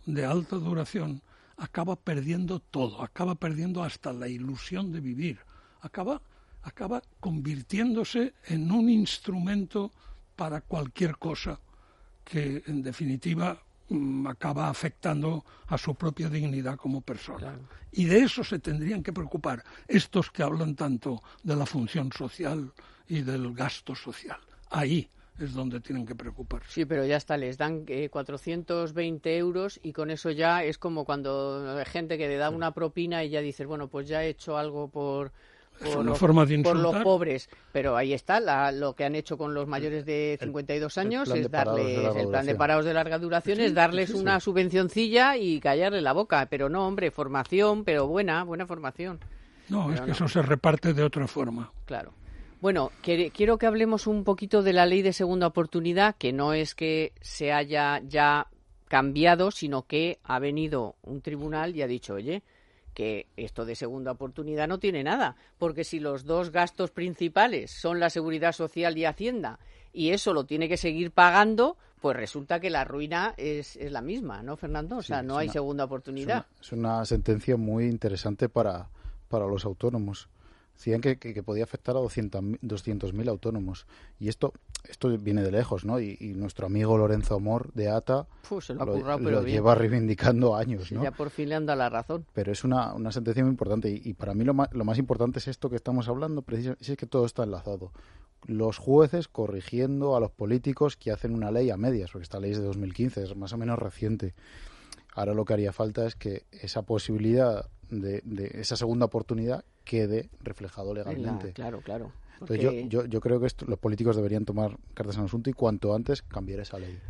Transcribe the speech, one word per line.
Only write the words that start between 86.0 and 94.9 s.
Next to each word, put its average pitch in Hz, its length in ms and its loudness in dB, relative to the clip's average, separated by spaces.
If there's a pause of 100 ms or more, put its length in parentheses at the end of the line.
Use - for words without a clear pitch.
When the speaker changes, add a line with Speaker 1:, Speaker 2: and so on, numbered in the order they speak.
Speaker 3:
y 110 140 -10
nuestro 98 320 -6
amigo 107 300 2
Lorenzo 107 380 4
Amor, 107 380 -2
de 104 160 -2
ata, 131 380 0 (160)
Speaker 2:
Fu, 196 180 -8
se - 140 -8
lo - 80 -6
ha - 20 -2
Speaker 3:
lo, 101 80 0
Speaker 2:
currado, 131 260 0
Speaker 3:
lo 123 60 -2
Speaker 2:
pero - 160 4
bien. 95 160 0
Speaker 3:
lleva 110 180 10
reivindicando 113 800 4
años, 110 320 -2
Speaker 2:
Sí, - 80 -6
Speaker 3:
¿no? 113 80 0
Speaker 2:
ya 139 80 -2
por 147 200 -6
fin 147 180 -4
le 156 60 -2
han 156 100 0
dado 147 140 2
la 123 100 2
razón. 135 420 -4
Speaker 3:
Pero 101 220 -2
es - 100 -4
una, 127 300 2
una 110 180 -4
sentencia 117 320 2
muy 131 80 6
importante. 107 380 0
Y, 101 160 -4
y 110 80 -4
para 98 200 -6
mí 107 120 2
lo 139 80 6
ma-, 139 180 4
lo 117 140 -2
más 113 120 2